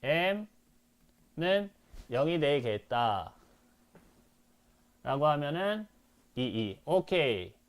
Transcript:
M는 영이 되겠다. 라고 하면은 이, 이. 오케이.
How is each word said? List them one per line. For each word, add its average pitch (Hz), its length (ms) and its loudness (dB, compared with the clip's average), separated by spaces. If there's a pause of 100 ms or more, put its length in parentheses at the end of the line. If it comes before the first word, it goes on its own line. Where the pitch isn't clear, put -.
M는 190 1700 -2 (400)
영이 156 300 0
되겠다. 120 920 0 (1700)
라고 139 240 0
하면은 165 600 0 (500)
이, 123 60 -2
이. 110 420 -2
오케이. 147 680 0 (160)